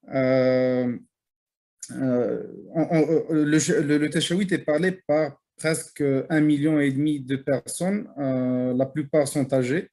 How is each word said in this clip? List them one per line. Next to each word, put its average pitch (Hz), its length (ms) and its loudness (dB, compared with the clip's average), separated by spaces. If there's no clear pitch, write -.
Euh, 127 800 2
euh, 123 460 0
on, 156 160 0
on, 156 200 2
euh, 156 340 2
le, 151 380 2
le, 147 160 2
le 147 120 0
Tachawit 175 420 0
est 160 120 -2
parlé 156 280 0
par 151 500 -2
presque - 480 -4
un 156 100 2
million 151 380 2
et 143 140 2
demi 147 280 0
de 127 140 -4
personnes. 160 760 -4
Euh, 127 540 -2
la 127 140 0
plupart 143 400 0
sont 135 260 -2
âgées. 135 400 0